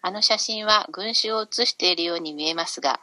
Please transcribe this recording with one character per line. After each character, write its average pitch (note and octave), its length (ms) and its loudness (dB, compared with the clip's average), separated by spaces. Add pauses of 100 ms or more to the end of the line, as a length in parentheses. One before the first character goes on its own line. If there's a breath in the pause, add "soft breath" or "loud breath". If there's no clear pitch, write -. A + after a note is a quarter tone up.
あ F3+ 80 0
の G#3 120 -2
写 A3 160 4
真 G#3+ 280 -4
は G#3+ 240 4
群 G#3+ 240 -6
衆 A3 200 2
を A3 60 0
写 A#3 260 -2
し - 80 -2
て F3+ 180 2
い E3+ 40 2
る E3+ 80 -2
よ E3+ 100 -2
う E3+ 40 -4
に D#3 140 -6
見 D3+ 160 -4
え E3 60 -2
ま E3 120 -2
す - 140 -8
が C3+ 220 0